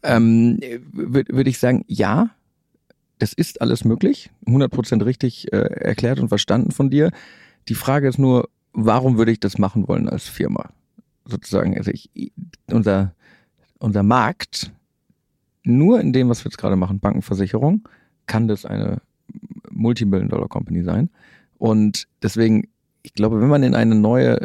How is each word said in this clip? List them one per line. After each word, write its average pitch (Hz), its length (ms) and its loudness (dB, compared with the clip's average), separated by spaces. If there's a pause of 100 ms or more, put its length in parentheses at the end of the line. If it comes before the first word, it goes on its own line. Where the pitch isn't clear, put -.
ähm, 113 560 4 (340)
wür-, - 360 -2
würd 131 180 -2
ich 131 140 -2
sagen, 127 260 0
ja, 151 440 0 (920)
das 107 120 -2
ist - 280 -6
alles 117 240 -2
möglich. 185 460 0 (160)
Hundert 127 260 2
Prozent 113 320 -2
richtig, - 480 -4
äh, 104 60 0
erklärt - 600 -2
und 123 100 -2
verstanden 107 440 0
von 139 180 0
dir. 151 220 2 (560)
Die 110 60 -4
Frage 139 340 0
ist 123 100 -2
nur, 127 300 4 (240)
warum 117 440 2
würde 113 140 4
ich 110 80 0
das - 200 -4
machen 101 280 0
wollen - 220 -2
als - 180 -6
Firma? - 440 -6 (600)
Sozusagen, - 460 -2
also 95 140 -4
ich, - 180 -10 (640)
unser, 95 420 2 (680)
unser 104 240 0
Markt, 117 680 0 (920)
nur 156 380 4
in 139 140 0
dem, 127 160 2
was 113 120 -4
wir - 80 -10
jetzt - 60 -16
gerade 98 200 -2
machen, 95 240 -2
Bankenversicherung, 110 840 -2 (380)
kann 113 240 0
das 104 160 -4
eine - 380 -6 (680)
Multimillion-Dollar-Company 98 1120 -2
sein. 95 260 0 (480)
Und 107 500 0 (140)
deswegen, 110 460 2 (340)
ich - 100 -20
glaube, 107 300 0
wenn 131 60 4
man 143 140 4
in 123 120 2
einen 113 260 4
neuen 120 440 2